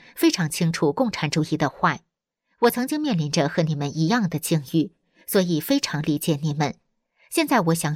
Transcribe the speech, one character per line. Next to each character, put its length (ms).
非 120
常 200
清 200
楚 220
共 180
产 200
主 160
义 100
的 140
坏。 320
我 100
曾 160
经 140
面 180
临 140
着 160
和 140
你 120
们 240
一 100
样 220
的 80
境 240
遇， 180
所 160
以 200
非 180
常 220
理 180
解 220
你 120
们。 220
现 180
在 140
我 120
想 220